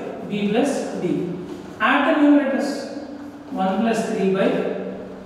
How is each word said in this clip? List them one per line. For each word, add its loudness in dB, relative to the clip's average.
B 0
plus 0
D. 0
Add 4
the 2
numerators, 4
one 0
plus 2
three 2
by 4